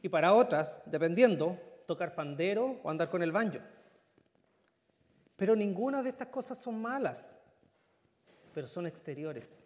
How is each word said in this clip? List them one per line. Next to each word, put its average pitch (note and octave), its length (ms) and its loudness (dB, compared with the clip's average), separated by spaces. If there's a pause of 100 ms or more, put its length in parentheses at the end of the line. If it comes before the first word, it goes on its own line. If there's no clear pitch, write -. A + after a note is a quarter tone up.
Y F#3 60 -4
para F3 260 8
otras, D#3 500 4
dependiendo, E3+ 720 2 (280)
tocar E3+ 260 -4
pandero F#3 720 -2
o D#3 80 -4
andar D#3+ 180 -2
con F3 140 0
el E3 80 0
banjo. F#3+ 260 0 (1800)
Pero G#3 200 4
ninguna A3 480 0
de B3+ 60 -2
estas B3+ 180 -10
cosas B3+ 320 -8
son A3+ 200 -8
malas, A#3 600 -6 (1120)
pero C3+ 140 -8
son F3 180 -8
exteriores. D3+ 800 -10